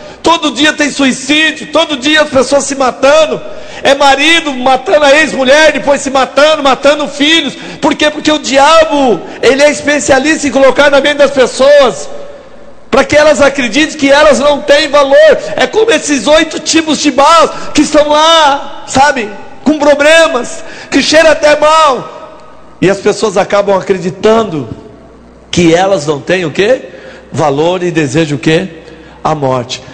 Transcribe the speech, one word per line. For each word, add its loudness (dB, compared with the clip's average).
todo 0
dia 0
tem -2
suicídio, -2
todo -2
dia 0
as -2
pessoas 0
se -6
matando. 0
É 2
marido 0
matando 0
a 4
ex-mulher, 2
depois -2
se -6
matando, 0
matando 0
filhos. -2
Por 0
quê? 0
Porque -4
o 0
diabo, 2
ele 2
é 4
especialista -2
em -2
colocar 4
na 2
mente 0
das 4
pessoas, 2
pra 0
que -2
elas 2
acreditem 0
que 0
elas 4
não 0
têm 0
valor. 4
É 0
como 0
esses -2
oito 0
tipos -2
de -2
mal 4
que 2
estão 2
lá, 0
sabe, 0
com 0
problemas, 0
que 0
cheira 2
até 2
mal. 0
E 2
as -2
pessoas -2
acabam 0
acreditando -2
que 2
elas 0
não -4
têm -2
o -4
quê? 0
Valor -2
e -2
desejam -2
o -8
quê? 0
A -2
morte. -4